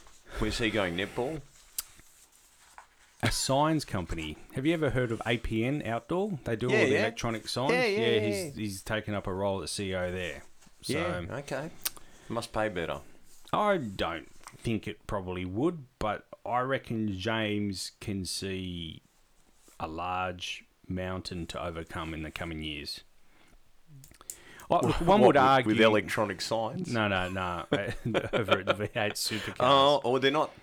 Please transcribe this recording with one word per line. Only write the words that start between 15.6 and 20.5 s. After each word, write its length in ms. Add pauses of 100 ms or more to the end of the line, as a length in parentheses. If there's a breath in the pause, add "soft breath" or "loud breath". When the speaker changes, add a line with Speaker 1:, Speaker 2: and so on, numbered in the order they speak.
Speaker 2:
but 260 (220)
I 140
reckon 580
James 840
can 240
see 760 (760)
a 100
large 760 (240)